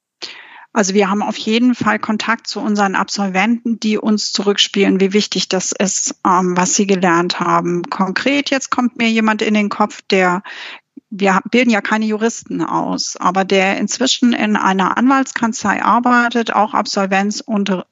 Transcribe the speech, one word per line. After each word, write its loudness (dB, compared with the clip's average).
Also 0
wir 4
haben -2
auf -4
jeden 2
Fall 0
Kontakt -4
zu -8
unseren 0
Absolventen, 0
die 0
uns 0
zurückspielen, 2
wie 2
wichtig 0
das -2
ist, -2
ähm, 4
was 0
sie 2
gelernt 2
haben. 0
Konkret, -2
jetzt -2
kommt 0
mir 0
jemand 2
in 0
den 2
Kopf, -2
der, 2
wir 0
ha-, 2
bilden 4
ja 2
keine -2
Juristen -2
aus, -4
aber 0
der 2
inzwischen 0
in 0
einer 0
Anwaltskanzlei 0
arbeitet, 2
auch 0
Absolvenz -2
unter-, -2